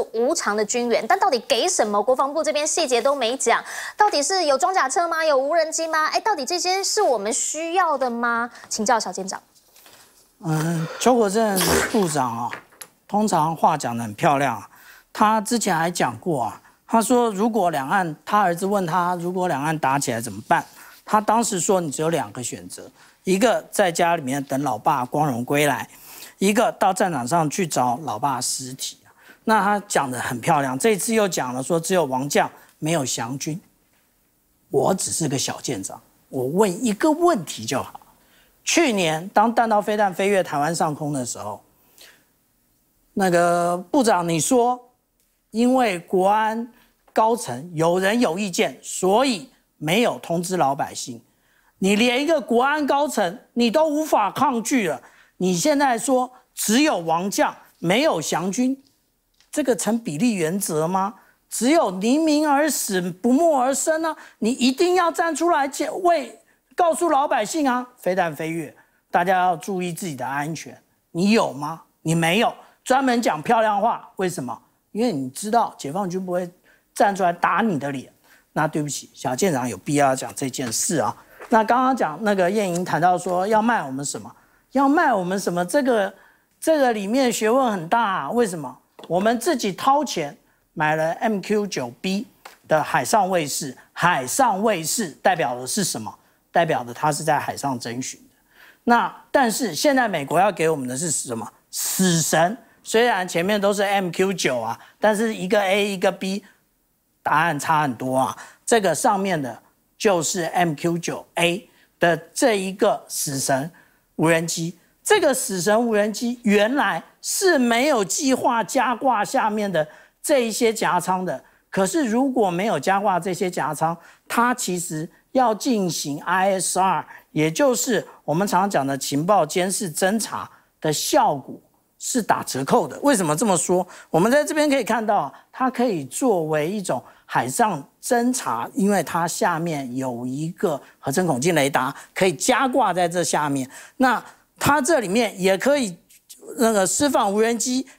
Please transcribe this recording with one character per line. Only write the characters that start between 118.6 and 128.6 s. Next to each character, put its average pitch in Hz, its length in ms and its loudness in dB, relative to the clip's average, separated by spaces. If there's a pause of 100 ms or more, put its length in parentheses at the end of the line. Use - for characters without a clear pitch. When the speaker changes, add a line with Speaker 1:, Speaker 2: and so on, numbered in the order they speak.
Speaker 2:
加 240 320 0
挂 220 300 0
下 214 260 0
面 208 200 -2
的 156 160 0 (360)
这 262 240 2
一 220 60 -4
些 226 200 2
夹 180 280 0
舱 185 240 -2
的， 143 180 -6 (260)
可 190 160 0
是 302 200 0
如 247 260 0
果 220 180 2
没 175 180 -2
有 185 120 0
加 190 220 0
挂 196 180 2
这 180 160 -4
些 180 160 -2
夹 151 240 -4
舱， 165 220 -2 (320)
它 247 260 2
其 180 240 -4
实 160 300 -8 (240)
要 247 200 4
进 208 380 0
行 147 320 -6
I 190 380 0
S - 180 -2
R， 180 260 2 (280)
也 156 180 2
就 254 240 2
是 208 320 -2 (180)
我 147 80 -2
们 185 140 0
常 196 240 2